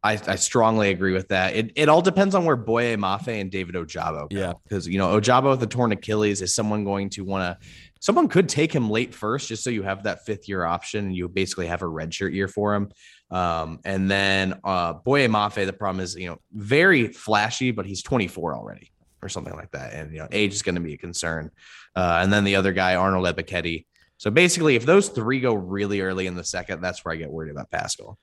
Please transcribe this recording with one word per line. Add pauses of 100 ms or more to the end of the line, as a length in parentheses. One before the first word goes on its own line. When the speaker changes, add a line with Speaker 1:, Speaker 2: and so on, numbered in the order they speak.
Speaker 1:
I, (140)
I
strongly
agree
with
that.
It,
it
all
depends
on
where
Boye
Mafe (100)
and
David
Ojabo
go.
Speaker 2:
Yeah. (160)
Speaker 1:
'Cause,
you
know,
Ojabo
with
the
torn
Achilles,
is
someone
going
to
wanna, (420)
someone
could
take
him
late
first
just
so
you
have
that
fifth
year
option
and
you
basically
have
a
redshirt
year
for
him. (420)
Um,
and
then,
uh,
Boye
Mafe,
the
problem
is,
you
know, (120)
very
flashy,
but
he's
twenty-four
already (320)
or
something
like
that.
And,
you
know,
age
is
gonna
be
a
concern. (440)
Uh,
and
then
the
other
guy,
Arnold
Ebiketie. (320)
So
basically,
if
those
three
go
really
early
in
the
second,
that's
where
I
get
worried
about
Paschal.